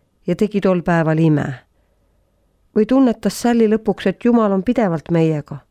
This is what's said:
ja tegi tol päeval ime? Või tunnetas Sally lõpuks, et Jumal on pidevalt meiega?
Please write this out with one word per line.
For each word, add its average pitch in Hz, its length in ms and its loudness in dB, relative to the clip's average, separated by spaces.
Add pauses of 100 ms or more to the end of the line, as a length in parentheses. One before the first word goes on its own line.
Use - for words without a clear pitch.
(260)
ja 175 100 -2
tegi 208 240 -2
tol 180 220 0
päeval 160 360 0
ime? 151 360 0 (1200)
Või 214 100 2
tunnetas 233 560 0
Sally 240 260 2
lõpuks, 214 380 -2
et 185 180 -4
Jumal 233 280 2
on 190 100 -2
pidevalt 196 480 -2
meiega? 160 460 0 (140)